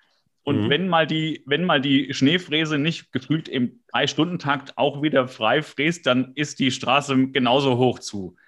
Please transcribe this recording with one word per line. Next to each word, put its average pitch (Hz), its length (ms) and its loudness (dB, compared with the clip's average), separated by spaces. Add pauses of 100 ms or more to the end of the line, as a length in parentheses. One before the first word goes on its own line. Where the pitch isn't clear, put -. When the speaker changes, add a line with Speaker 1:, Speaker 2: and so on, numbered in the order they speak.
(420)
Speaker 1:
Und 107 240 0
Speaker 2:
Mhm. 117 40 0
Speaker 1:
wenn 170 200 0
mal 160 180 2
die, 156 380 -2
wenn 147 180 0
mal 160 160 2
die 139 340 0
Schneefräse 156 640 0
nicht 156 360 -4
gefühlt 156 340 -4
im 123 320 -4 (140)
Drei-Stunden-Takt 143 840 -2
auch 139 240 0
wieder 147 280 2
frei 120 320 0
fräst, 160 440 -4
dann 127 300 2
ist 147 240 -6
die 131 120 2
Straße 131 580 2
genauso 131 480 2
hoch 123 220 2
zu. 95 360 -10 (120)